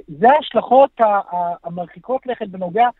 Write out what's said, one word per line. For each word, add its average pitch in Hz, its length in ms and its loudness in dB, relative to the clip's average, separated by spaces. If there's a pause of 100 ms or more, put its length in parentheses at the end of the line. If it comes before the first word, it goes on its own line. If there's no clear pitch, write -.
זה 165 240 0
ההשלכות 269 680 2
ה-, 226 40 4
ה-, 180 480 -2 (100)
המרחיקות 175 600 -10
לכת 233 220 -8
בנוגע 185 420 -2 (100)